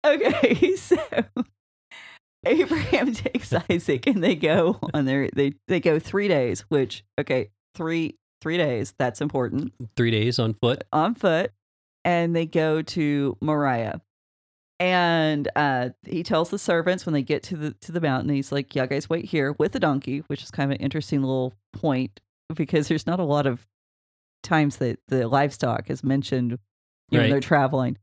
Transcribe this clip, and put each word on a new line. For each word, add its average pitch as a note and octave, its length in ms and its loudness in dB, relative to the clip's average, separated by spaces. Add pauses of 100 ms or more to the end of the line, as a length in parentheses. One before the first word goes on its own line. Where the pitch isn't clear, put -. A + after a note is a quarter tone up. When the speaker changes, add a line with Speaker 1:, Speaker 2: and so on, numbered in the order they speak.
Speaker 1:
Okay, D4 680 2
so - 220 2 (1500)
Abraham D4 680 2
<laughs> - 20 -4
takes - 380 -6 (180)
Isaac E3 380 0
and G3+ 140 2
they F#3 120 4
go D#3+ 460 2 (120)
on D3 120 0
their, C3+ 300 0
they, C#3+ 180 2 (160)
they F#3 100 2
go D#3+ 220 2
three G3+ 260 -2
days, B2+ 440 2
which, C3+ 340 0 (160)
okay, C3 300 -2 (260)
three, E3 400 -4 (240)
three D#3+ 160 -4
days, C3+ 420 -2
that's B2 220 -2
important. C3+ 520 -2 (240)
Speaker 2:
Three A#2 140 2
days A2+ 300 0
on A2+ 140 0
foot. B2 280 0 (100)
Speaker 1:
On - 220 0
foot. F3 380 0 (520)
And E3+ 300 2
they E3 120 0
go D#3 360 0
to D3 580 -2
Moriah. C#3+ 600 -2 (800)
And, E3+ 760 2
uh, C3 360 0 (140)
he E3+ 200 -6
tells E3+ 260 0
the G3+ 80 -6
servants F3 480 0
when E3 60 -2
they C#3+ 100 0
get D3 220 -2
to F3+ 120 -8
the, D3+ 140 -6 (120)
to E3 100 -14
the E3+ 80 -2
mountain, C#3 340 0
he's C#3 160 -2
like, C#3+ 240 -4
"Yeah, C3 120 0
guys, C#3 220 -4
wait E3 180 -2
here D3 260 0
with D3+ 180 2
the - 80 -6
donkey," C#3 480 0
which - 160 -8
is - 80 -16
kind C#3 220 -2
of - 80 0
an - 40 -4
interesting C#3+ 360 -2
little C3 340 -2 (180)
point C3 460 -2 (340)
because D#3 360 0
there's D#3+ 180 0
not F3 140 -2
a F3 40 0
lot C#3+ 220 2
of B2 180 -2 (800)
times D3+ 360 0
that A#2+ 280 -2
the B2+ 220 0
livestock C3+ 640 0
is C3 120 -6
mentioned, C3 560 0 (540)
you B2+ 60 4
know, - 20 6
Speaker 2:
Right. A2 100 4
Speaker 1:
they're C#3 100 4
traveling. C#3 640 2